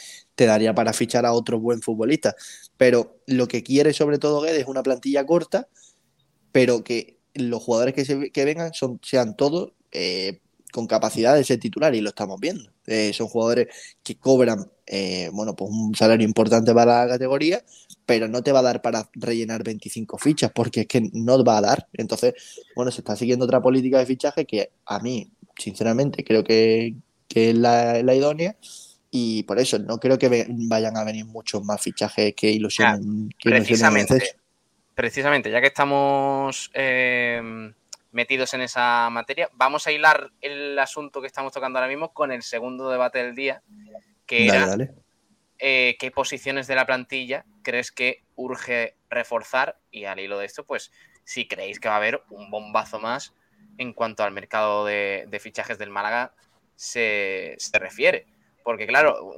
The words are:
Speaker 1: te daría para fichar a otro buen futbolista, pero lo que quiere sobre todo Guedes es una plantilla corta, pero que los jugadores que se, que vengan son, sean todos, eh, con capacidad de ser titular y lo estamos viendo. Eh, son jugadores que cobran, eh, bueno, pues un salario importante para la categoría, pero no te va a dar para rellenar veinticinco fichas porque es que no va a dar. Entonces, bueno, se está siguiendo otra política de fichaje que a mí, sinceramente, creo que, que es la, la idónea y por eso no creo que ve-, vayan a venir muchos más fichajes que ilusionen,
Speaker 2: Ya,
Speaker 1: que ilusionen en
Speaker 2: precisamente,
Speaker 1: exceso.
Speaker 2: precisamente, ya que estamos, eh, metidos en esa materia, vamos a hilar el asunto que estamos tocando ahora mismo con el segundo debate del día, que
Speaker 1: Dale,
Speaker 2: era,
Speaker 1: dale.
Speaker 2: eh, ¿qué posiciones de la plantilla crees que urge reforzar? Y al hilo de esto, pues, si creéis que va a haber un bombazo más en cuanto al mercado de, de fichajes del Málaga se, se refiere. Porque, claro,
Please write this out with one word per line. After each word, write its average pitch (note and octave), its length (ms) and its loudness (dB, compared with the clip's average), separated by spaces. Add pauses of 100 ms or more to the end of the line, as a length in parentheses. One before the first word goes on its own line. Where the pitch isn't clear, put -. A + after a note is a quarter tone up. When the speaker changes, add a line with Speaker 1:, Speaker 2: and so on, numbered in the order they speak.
(340)
Speaker 1:
te B2+ 120 4
daría A2 280 4
para A2 200 2
fichar A#2+ 320 0
a A#2 80 2
otro A#2 260 -2
buen A#2 220 -2
futbolista, A2+ 540 -2 (420)
pero A#2+ 500 4
lo B2+ 200 2
que A#2+ 140 -4
quiere C#3+ 320 4
sobre D3 240 0
todo D3 240 0
Guedes D#3 200 0
es B2+ 60 -4
una C3+ 140 -4
plantilla C3+ 440 0
corta, E3+ 420 0 (840)
pero B2 300 4
que A2+ 340 -6 (180)
los A#2+ 260 -4
jugadores A#2+ 320 0
que C3+ 120 -2
se, C#3 260 -4
que C#3 140 0
vengan D#3+ 280 -4
son, B2+ 300 -6
sean A#2+ 320 0
todos, D3+ 380 0 (180)
eh, - 500 -6 (300)
con A#2 140 -6
capacidad A2+ 500 2
de C#3+ 80 6
ser B2+ 160 0
titular C#3 360 0
y G#2+ 60 0
lo G#2 80 -4
estamos G2 300 -8
viendo. C#3 320 -8 (140)
Eh, G#2+ 260 0
son A2 160 -4
jugadores A#2 400 0 (360)
que - 140 -12
cobran, B2+ 540 4 (140)
eh, F#2 480 -4
bueno, G#2 220 -6
pues G2 160 -8
un G#2+ 240 -2
salario A2 320 6
importante A2 480 4
para A#2+ 300 6
la B2 80 0
categoría, C#3 500 0 (420)
pero A2+ 220 2
no A#2+ 160 -4
te C#3+ 80 2
va C3+ 80 6
a - 40 6
dar B2 200 0
para A2+ 300 -4
rellenar A2+ 500 -6
veinticinco A2 560 -10
fichas D3 340 2
porque A#2 280 0
es G#2+ 60 -4
que A2+ 240 0
no A#2+ 320 4
va A2+ 140 6
a G#2+ 40 2
dar. A2 320 0
Entonces, A#2 420 0 (400)
bueno, B2 160 -2
se A#2 100 -10
está G#2+ 140 -6
siguiendo B2 300 0
otra B2+ 160 2
política C3 360 2
de C3 80 4
fichaje C3+ 400 -2
que G2+ 260 -4 (140)
a G2+ 140 -6
mí, A#2 320 -8 (260)
sinceramente, A2+ 640 -2
creo A2 200 2
que, A2+ 500 2 (340)
que A2+ 220 2
es A2+ 80 4
la, A#2 460 4
la B2+ 100 4
idónea D3+ 420 0 (540)
y A2+ 320 -2
por G2+ 160 -4
eso B2 220 2
no G#2+ 200 -6
creo C3 200 4
que C3 100 4
ve-, A#2+ 200 2
vayan A2+ 480 -2
a G#2+ 60 -2
venir G#2+ 220 -8
muchos A2 400 -8
más G#2 160 -4
fichajes G#2 540 -2
que G#2+ 160 2
ilusionen, G#2+ 800 0
Speaker 2:
Ya, - 100 -18
Speaker 1:
que A#2 100 0
ilusionen A#2+ 60 6
en B2 100 4
Speaker 2:
precisamente, A#2 520 4
Speaker 1:
exceso. - 200 -2 (560)
Speaker 2:
precisamente, C3 560 0
ya A#2 120 0
que C3+ 60 6
estamos, C#3 1080 0
eh, A#2+ 960 -2 (400)
metidos B2 420 -2
en B2+ 80 -6
esa A#2+ 500 0
materia, C#3 420 -6
vamos C3+ 340 0
a D#3 40 0
hilar D3+ 400 2 (100)
el C#3+ 380 -8
asunto C#3 420 -6
que C3+ 60 -8
estamos C3+ 260 -10
tocando C3 260 -6
ahora B2+ 100 -2
mismo D3+ 240 -8
con C#3+ 180 -4
el B2 100 -8
segundo B2+ 480 -8
debate B2+ 300 -2
del A#2+ 160 -8
día, C3+ 260 -6 (640)
que A#2 220 2
Speaker 1:
Dale, G2+ 100 6
Speaker 2:
era, F#2+ 100 2
Speaker 1:
dale. G#2 240 -4 (680)
Speaker 2:
eh, B2+ 400 0
¿qué B2+ 120 -10
posiciones C3+ 560 -6
de C3 80 -4
la C3 100 2
plantilla C3 600 -6 (160)
crees B2 300 -6
que - 320 -6 (120)
urge B2 600 -6 (140)
reforzar? A#2+ 720 -4 (120)
Y G#2 140 -16
al F#2+ 140 -10
hilo G2 200 -8
de G2+ 60 -8
esto, - 200 -14
pues, - 260 -10 (320)
si - 240 -10
creéis G2 320 -12
que - 80 -8
va G#2+ 80 0
a - 20 2
haber A2 320 -2
un G2+ 200 -20
bombazo G#2+ 500 -6
más A#2 360 -8 (420)
en B2 160 -10
cuanto A2 300 -6
al G2+ 80 -2
mercado G#2 540 -4
de, G2+ 440 -4
de G2+ 100 -10
fichajes A2 380 -12
del G2+ 140 -14
Málaga G#2+ 420 -6 (420)
se, G2 840 -4
se - 180 -6
refiere. C3 480 -2 (380)
Porque, A2 240 -6
claro, B2+ 500 2